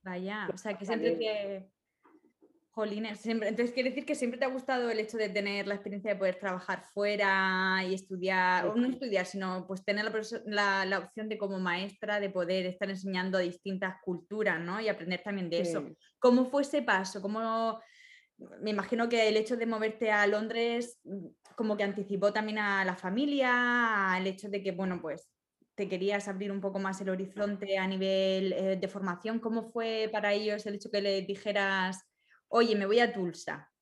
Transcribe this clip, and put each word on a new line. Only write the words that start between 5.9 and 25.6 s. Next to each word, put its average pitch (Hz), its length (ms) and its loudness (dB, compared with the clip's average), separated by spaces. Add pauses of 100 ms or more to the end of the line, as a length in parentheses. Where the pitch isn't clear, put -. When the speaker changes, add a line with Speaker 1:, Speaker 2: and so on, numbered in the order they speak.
Speaker 1:
de 196 80 0
poder 185 180 2
trabajar 185 460 -4 (100)
fuera 190 920 2
y 185 60 0
estudiar, 185 760 2
o 214 80 0
no 240 100 4
Speaker 2:
Sí. 262 80 0
Speaker 1:
estudiar, 202 320 0
sino, 185 420 -4
pues, 190 180 -6
tener 208 200 0
la 220 60 -2
perso-, 220 340 -6
la, 196 400 2
la 190 140 0
opción 214 300 -8
de 214 80 -4
como 196 220 -4
maestra, 196 600 -2
de 196 100 0
poder 185 360 0
estar 185 240 -4
enseñando 190 480 -2
a 185 40 4
distintas 185 600 -4
culturas, 185 560 -2
¿no? 175 220 -4
Y 220 80 0
aprender 180 340 -4
también 190 260 -4
de 170 120 0
eso. 165 200 -2
Speaker 2:
Sí. 143 160 -12 (220)
Speaker 1:
¿Cómo 247 260 8
fue 277 180 2
ese 285 180 0
paso? 196 400 0
¿Cómo, 226 580 -2 (800)
me 214 100 -2
imagino 226 360 0
que 226 220 4
el 214 80 4
hecho 220 200 0
de 233 80 -2
moverte 220 460 0
a 208 160 6
Londres, 233 800 0
mm, 190 220 -10 (280)
como 214 220 0
que 208 60 0
anticipó 196 500 0
también 214 260 -2
a 196 240 2
la 185 120 0
familia, 240 1160 2
al 190 140 0
hecho 190 220 -6
de 202 120 -2
que, 190 120 -2
bueno, 180 280 -2
pues, 160 280 -8 (460)